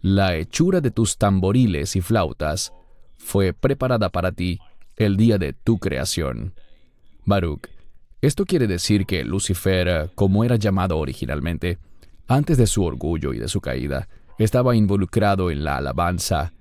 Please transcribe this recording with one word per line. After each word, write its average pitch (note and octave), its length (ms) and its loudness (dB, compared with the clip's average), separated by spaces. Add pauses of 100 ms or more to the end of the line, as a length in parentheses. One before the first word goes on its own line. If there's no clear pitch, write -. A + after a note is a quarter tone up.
La F#2+ 300 4
hechura E3+ 460 0
de B2 80 0
tus A2 260 -2
tamboriles G2 800 2
y F#2 60 0
flautas E2 720 -2 (420)
fue F#2+ 380 0
preparada B2+ 560 0
para F#2 220 -2
ti F2+ 260 -4 (380)
el G2+ 200 2
día G#2+ 220 6
de D2 160 -4
tu G#2+ 240 0
creación". C#2 760 -4 (720)
Baruch, F2+ 460 0 (500)
esto D3+ 240 0
quiere D3+ 220 0
decir G2 400 0
que E2 180 -4
Lucifer, F2+ 920 0
como G2+ 300 2
era A#2+ 120 2
llamado F#2+ 420 0
originalmente, D2+ 800 -4 (500)
antes D3 300 2
de A#2 80 6
su G2+ 180 0
orgullo D2 480 -2
y A1 60 -6
de A1+ 100 -8
su - 140 -4
caída, C2 480 -4 (280)
estaba B2 380 2
involucrado G2 760 2
en D2 140 -4
la C#2+ 140 -2
alabanza D#2+ 840 -2